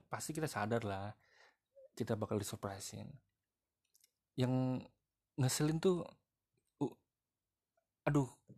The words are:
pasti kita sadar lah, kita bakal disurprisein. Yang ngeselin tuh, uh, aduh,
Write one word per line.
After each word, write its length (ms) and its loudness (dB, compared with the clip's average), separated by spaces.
pasti 240 -6
kita 80 -2
sadar 400 0
lah, 320 -4
kita 240 0
bakal 160 0
disurprisein. 720 -4
Yang 480 2
ngeselin 400 2
tuh, 240 4
uh, 100 0
aduh, 240 4